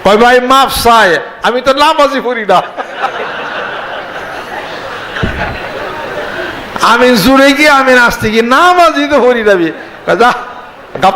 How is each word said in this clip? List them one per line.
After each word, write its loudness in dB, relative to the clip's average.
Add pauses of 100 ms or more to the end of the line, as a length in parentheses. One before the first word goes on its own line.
কয়, 4
"ভাই 4
মাপ 2 (140)
চাই, 4 (240)
আমি -2
তো 0
নামাজই 2
পড়ি -4
না।" 4 (4000)
আমি 4
জুড়ে 4
গিয়ে 2
আমি 4
নাচতে 2
গিয়ে 2
নামাজই 4
তো 2
পড়ি 2
যাবি, 2 (340)
যা 2 (720)
গাপ 4